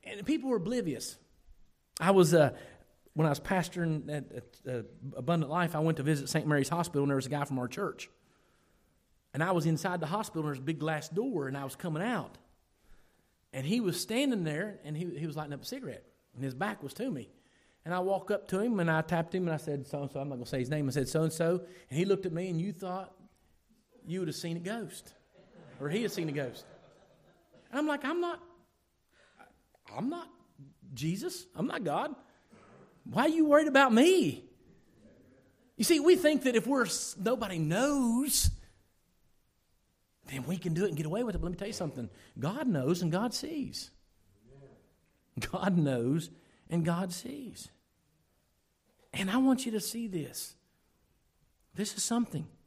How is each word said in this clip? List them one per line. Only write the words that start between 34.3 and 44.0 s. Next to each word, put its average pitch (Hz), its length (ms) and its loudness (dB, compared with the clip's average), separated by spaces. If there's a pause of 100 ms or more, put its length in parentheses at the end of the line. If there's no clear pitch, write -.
You 220 80 0
see, 320 160 6
we 349 160 10
think 302 260 4
that 247 140 4
if 214 100 2
we're 262 180 4
s-, - 320 -6
nobody 208 400 -2
knows, 240 960 2 (1800)
then 135 160 -8
we 170 140 -4
can 165 160 -2
do 175 100 0
it 208 60 2
and 156 80 -4
get 156 80 -4
away 185 180 -2
with 180 100 -4
it. 170 60 -4
But 160 60 -4
let 180 80 -4
me 170 40 -10
tell 196 100 -6
you - 60 -8
something. 135 360 -6 (280)
God 208 300 -2
knows 170 340 2
and 170 80 0
God 202 240 0
sees. - 560 -8 (1600)